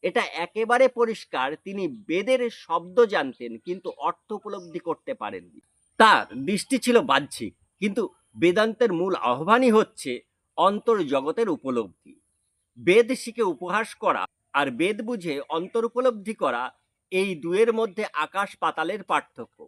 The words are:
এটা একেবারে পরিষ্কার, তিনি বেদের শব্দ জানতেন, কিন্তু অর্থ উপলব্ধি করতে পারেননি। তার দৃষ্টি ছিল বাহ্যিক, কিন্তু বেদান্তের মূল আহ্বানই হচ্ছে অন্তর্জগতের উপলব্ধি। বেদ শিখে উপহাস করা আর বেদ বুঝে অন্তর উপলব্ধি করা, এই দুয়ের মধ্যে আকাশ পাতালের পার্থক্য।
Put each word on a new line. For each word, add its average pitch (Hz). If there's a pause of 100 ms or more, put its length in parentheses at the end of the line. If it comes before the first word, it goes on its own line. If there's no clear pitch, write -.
এটা 180 (220)
একেবারে 226 (140)
পরিষ্কার, 202 (180)
তিনি 196 (260)
বেদের 208 (240)
শব্দ 175 (160)
জানতেন, 131 (140)
কিন্তু 180 (180)
অর্থ -
উপলব্ধি 185
করতে - (100)
পারেননি। 92 (380)
তার 170 (220)
দৃষ্টি 208
ছিল 240 (140)
বাহ্যিক, 135 (280)
কিন্তু 208 (380)
বেদান্তের 214
মূল 180 (160)
আহ্বানই 208
হচ্ছে 214 (460)
অন্তর্জগতের 175
উপলব্ধি। 123 (640)
বেদ 190 (140)
শিখে 233 (100)
উপহাস 180 (140)
করা 135 (300)
আর 143
বেদ 175
বুঝে 196 (140)
অন্তর 175
উপলব্ধি 220
করা, 123 (480)
এই 190
দুয়ের 180
মধ্যে 220 (220)
আকাশ 196 (120)
পাতালের 170
পার্থক্য। - (100)